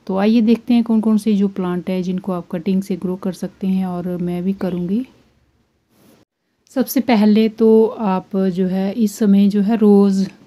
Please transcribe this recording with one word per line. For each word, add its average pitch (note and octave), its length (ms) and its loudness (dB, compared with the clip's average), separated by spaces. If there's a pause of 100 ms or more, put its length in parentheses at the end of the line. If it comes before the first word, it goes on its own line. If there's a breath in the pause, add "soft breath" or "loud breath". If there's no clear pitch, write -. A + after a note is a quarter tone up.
तो F#3 100 -4
आइए A3 240 2
देखते A3+ 320 0
हैं A#3 100 2
कौन A3+ 180 0
कौन A3 160 2
से G#3+ 160 -2
जो G3+ 140 0
प्लांट F3+ 420 -6
है F#3 140 -4
जिनको F#3 280 -6
आप F3 200 -8
कटिंग F#3+ 300 -2
से F#3+ 140 -6
ग्रो F3+ 200 -6
कर F#3+ 160 -8
सकते F#3+ 360 -10
हैं F#3+ 180 -2
और F3+ 320 -6
मैं F3 260 -6
भी G3 100 -2
करूँगी। F#3 520 -6 (1600)
सबसे B3+ 300 -2
पहले G#3+ 500 2
तो A3 360 4
आप F#3+ 520 -4
जो F#3+ 300 -2
है F#3+ 260 -4
इस G#3+ 220 -2
समय G3+ 320 4
जो G3+ 140 2
है G#3+ 160 0
रोज़, G3+ 500 4 (180)